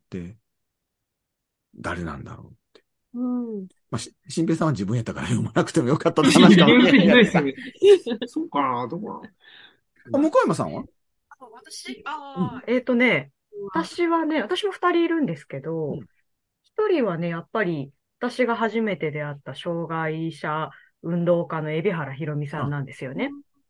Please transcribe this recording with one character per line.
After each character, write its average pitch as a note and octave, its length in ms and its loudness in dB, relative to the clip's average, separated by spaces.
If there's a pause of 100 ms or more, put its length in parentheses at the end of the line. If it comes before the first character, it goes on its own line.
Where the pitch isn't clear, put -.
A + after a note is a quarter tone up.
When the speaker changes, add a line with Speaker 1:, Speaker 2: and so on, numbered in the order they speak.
Speaker 1:
て、 F#2 280 -12 (1400)
誰 F2 280 -8
な D#2 120 -8
ん - 80 -14
だ - 120 -14
ろ - 100 -20
う - 20 -20
っ - 60 -20 (200)
て。 - 100 -20 (300)
Speaker 2:
う A#3+ 80 -8 (400)
ん。 F#3+ 60 -14 (240)
Speaker 1:
ま B2+ 40 -4
あ、 A#2 40 -6
し-、 - 160 -14 (120)
新 E3 180 -2
平 D#3+ 100 0
さ E3 100 -2
ん - 20 2
は D#3 40 2
自 G2 140 -4
分 G#2+ 100 -2
や A#2+ 60 -2
っ - 20 -12
た G2+ 100 -8
か - 80 -10
ら - 60 -6
読 A#2 160 0
ま A2 100 -4
な - 100 2
く - 80 -6
て - 100 2
も A#2+ 80 -2
よ - 80 4
か - 120 -2
っ - 40 0
た D#3 80 2
っ C#3+ 40 4
て - 60 8
話 G3 260 10
か D#3 100 8
も B3 140 8
し F3+ 100 6
れ - 0 -
な - 0 -
い。 - 0 -
Speaker 3:
<laughs> B3+ 100 8
ひ G3 60 6
ど B3 100 8
い A#3+ 40 8
っ G#3 40 8
す E3+ 160 2
ね。 C#3 120 -2 (760)
そ D#4+ 140 -8
う E4 80 -8
か C#4+ 120 0
な、 B3 260 -2
ど E3+ 100 -8
う G#3 40 -10
か G#3+ 60 -10 (1040)
な。 - 60 0
Speaker 1:
あ、 C#4+ 40 4
向 D#4 100 2 (100)
山 G#3 140 2
さ B2 80 -2
ん D2+ 100 -6
は？ - 100 -8 (460)
Speaker 4:
あ、 - 160 -20
私？ - 600 -16
あ C#4 600 -6
ー、 A3+ 60 -6
Speaker 1:
う - 0 -
ん。 B3+ 40 2
Speaker 4:
え B3 40 0
ー B3 40 -4
と B3+ 120 0
ね、 G#3+ 360 0 (220)
Speaker 2:
う G4+ 120 -12
ん。 - 20 -
Speaker 4:
私 E4 400 -2
は E4 180 0
ね、 D4+ 160 0
私 F4+ 240 -4
も F#4+ 60 -2
二 F4+ 200 -2
人 E4+ 120 2
い E4+ 40 2
る E4 140 -2
ん B3+ 40 2
で E3 120 -4
す - 80 -20
け C#3 140 -12
ど、 D3+ 340 -6
Speaker 1:
う - 40 -6
ん。 - 20 -12 (640)
Speaker 4:
一 G#4+ 240 -4
人 D#4+ 180 2
は E3+ 120 -2
ね、 E3+ 120 -4
や E3 100 -6
っ - 120 -14
ぱ A3 120 -2
り D3+ 280 -4 (280)
私 B3 260 -2
が A#3 100 0
初 A3 260 -2
め G3+ 160 -2
て D3+ 140 -4
出 D3 120 -8
会 D3 100 -8
っ - 40 -12
た C#3 180 -14
障 E3+ 320 -6
害 D#3+ 440 -4
者 D#3 380 -6 (340)
運 E3+ 200 -2
動 E3+ 220 2
家 D#3+ 160 -6
の D3+ 80 -6
海 D#3 140 -4
老 G3 100 -2
原 C#3+ 220 -8
ひ D3+ 100 -10
ろ D3 100 -6
み D3 120 -6
さ D3 160 -8
ん C#3+ 60 -4
な C#3+ 120 -4
ん C3+ 40 -8
で - 80 -16
す - 120 -14
よ C3 80 -12
ね。 A#3 160 -6 (400)